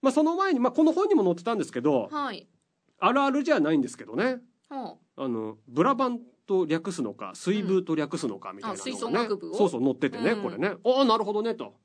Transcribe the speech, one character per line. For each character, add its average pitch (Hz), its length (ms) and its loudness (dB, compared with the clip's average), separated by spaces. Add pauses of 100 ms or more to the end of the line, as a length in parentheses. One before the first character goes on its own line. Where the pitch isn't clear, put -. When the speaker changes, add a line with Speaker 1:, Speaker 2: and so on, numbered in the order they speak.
Speaker 1:
ま 269 100 4
あ、 - 20 -4
そ 302 100 4
の 330 140 2
前 381 180 2
に、 247 60 2
ま 247 100 2
あ、 - 20 -16
こ 311 120 4
の 320 80 6
本 392 160 2
に 403 80 4
も 214 80 4
載 180 80 4
っ - 20 2
て 175 80 -10
た 233 120 -2
ん 214 40 -2
で 175 60 -2
す - 80 -12
け 127 80 -4
ど、 127 300 2
Speaker 2:
は 269 220 -6
い。 - 140 -14 (540)
Speaker 1:
あ 190 120 4
る 277 80 4
あ 277 100 2
る 277 120 0
じ 311 100 2
ゃ 247 60 4
な 151 140 2
い 156 60 4
ん - 20 4
で 123 80 -2
す - 100 -14
け 110 60 -16
ど 107 100 -14
ね。 247 260 0 (280)
Speaker 2:
は 233 280 -12 (200)
あ。 139 80 -8
Speaker 1:
あ 131 40 -2
の、 110 380 -6
ブ 131 160 0
ラ 262 140 4
バ 254 120 0
ン 240 120 -4 (260)
と 185 200 0
略 160 260 -2
す 165 100 -6
の 104 120 -6
か、 95 200 -12
水 202 300 -2
風 185 180 2
と 160 140 -2
略 151 200 -4
す 151 120 -4
の 98 100 -6
か 95 140 -12
み 98 100 -16
た 220 60 -8
い - 80 -8
な - 0 -
の - 80 -12
が - 0 -
ね、 262 60 -6
Speaker 2:
う 247 40 -6
ん。 - 20 -10
あ、 - 0 -
吹 - 0 -
奏 226 140 -6
楽 220 260 0
部 170 140 -12
を？ 165 40 -8
Speaker 1:
そ 208 120 4
う - 20 4
そ 165 100 -2
う、 117 40 0
載 135 100 2
っ 127 40 -4
て 139 120 -2
て - 100 -6
ね、 165 140 0
Speaker 2:
う 220 60 0
ん。 202 40 -6
Speaker 1:
こ - 80 -4
れ 131 60 -10
ね。 196 200 -2 (100)
「あ 254 140 4
あ、 277 40 6
な 226 140 4
る 220 60 -2
ほ 208 80 -4
ど 208 100 -2
ね」 226 140 -4
と。 110 180 -12 (100)